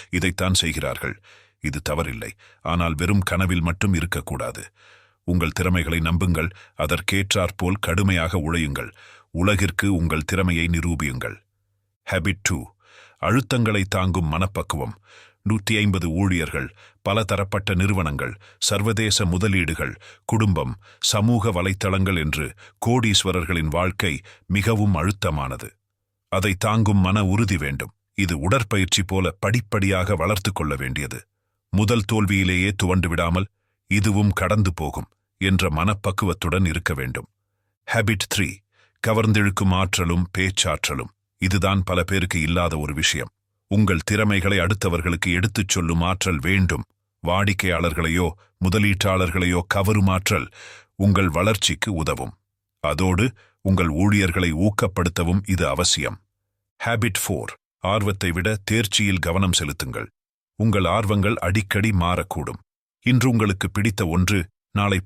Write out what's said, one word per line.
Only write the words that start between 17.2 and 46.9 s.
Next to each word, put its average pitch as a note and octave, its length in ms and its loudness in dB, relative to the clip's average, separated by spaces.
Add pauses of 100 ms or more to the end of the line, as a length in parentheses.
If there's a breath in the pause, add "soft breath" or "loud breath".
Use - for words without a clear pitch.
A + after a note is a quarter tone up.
நிறுவனங்கள், F2 600 0 (240 loud breath)
சர்வதேச G#2 640 0
முதலீடுகள், F2 720 0 (300 loud breath)
குடும்பம், F2 500 0 (260 loud breath)
சமூக A2 500 2
வலைத்தளங்கள் F#2+ 680 0
என்று D2+ 280 -2 (400 loud breath)
கோடீஸ்வரர்களின் F#2 920 0
வாழ்க்கை F2 440 -2 (260 loud breath)
மிகவும் G#2 480 2
அழுத்தமானது. D2 720 -2 (600)
அதை F#2+ 260 0
தாங்கும் G#2 440 2
மன G2 260 2
உறுதி G2+ 320 0
வேண்டும். C#2 380 -6 (200)
இது F2 240 -2
உடற்பயிற்சி G2 640 0
போல F#2 280 0
படிப்படியாக G2 840 0
வளர்த்து F#2+ 380 -2
கொள்ள D2+ 220 -4
வேண்டியது. C2 440 -6 (520)
முதல் G#2 420 2
தோல்வியிலேயே F#2+ 640 2
துவண்டு F#2 320 2
விடாமல், E2+ 380 0 (400)
"இதுவும் G2+ 460 2
கடந்து F#2+ 420 2
போகும்" D2+ 360 -8 (280)
என்ற F#2+ 320 2
மனப்பக்குவத்துடன் F#2 960 0
இருக்க E2+ 280 -4
வேண்டும். C2 340 -8 (640)
ஹேபிட் A2 420 0
த்ரீ, F#2 140 0 (580 soft breath)
கவர்ந்திழுக்கும் G#2 680 2
ஆற்றலும் F2+ 540 0 (100)
பேச்சாற்றலும். D2+ 760 -2 (260)
இதுதான் F#2+ 440 2
பல F2+ 200 0
பேருக்கு F2+ 380 -2
இல்லாத E2 380 0
ஒரு D2 160 -6
விஷயம். C#2 380 -2 (360)
உங்கள் G2 380 2
திறமைகளை G2+ 520 2
அடுத்தவர்களுக்கு F2 760 0
எடுத்துச் F#2 360 0
சொல்லும் E2+ 320 0
ஆற்றல் F2+ 380 0
வேண்டும். F2 460 0 (420)